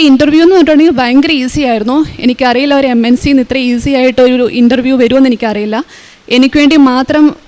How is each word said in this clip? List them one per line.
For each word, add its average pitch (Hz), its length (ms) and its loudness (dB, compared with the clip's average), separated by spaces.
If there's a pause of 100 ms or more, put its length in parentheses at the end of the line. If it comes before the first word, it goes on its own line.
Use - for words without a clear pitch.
ഇൻ്റർവ്യൂ 294 380 2
എന്ന് 370 120 4
പറഞ്ഞിട്ടുണ്ടെങ്കിൽ 311 440 2
ഭയങ്കര 254 320 0 (100)
ഈസി 254 180 -6 (100)
ആയിരുന്നു. 233 280 -2 (260)
എനിക്കറിയില്ല 254 560 -2
ഒരു 269 140 -2
എം 233 140 0
എൻ 247 120 2
സിയിൽ 285 140 -2
നിന്ന് 254 140 0
ഇത്ര 254 100 -4 (140)
ഈസി 240 260 -4
ആയിട്ട് 254 260 0
ഒരു 254 220 0 (140)
ഇൻ്റർവ്യൂ 240 420 0
വരുമെന്ന് 262 300 2
എനിക്കറിയില്ല. 214 440 -6 (600)
എനിക്ക് 254 240 0
വേണ്ടി 294 160 2 (140)
മാത്രം 262 340 0 (240)